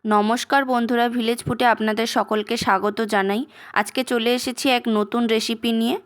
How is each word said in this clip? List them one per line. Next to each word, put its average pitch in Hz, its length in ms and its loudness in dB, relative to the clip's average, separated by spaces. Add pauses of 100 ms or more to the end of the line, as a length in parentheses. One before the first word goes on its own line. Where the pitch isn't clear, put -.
নমস্কার 220 600 2
বন্ধুরা, 240 440 0
ভিলেজ 233 340 -2
ফুডে 240 220 -2
আপনাদের 220 420 2
সকলকে 214 500 -2
স্বাগত 208 400 0 (160)
জানাই। 202 280 0 (320)
আজকে - 300 -2
চলে 240 320 0
এসেছি 247 340 -6
এক 240 140 2 (140)
নতুন 208 300 0
রেসিপি 226 440 0
নিয়ে। 226 240 0 (100)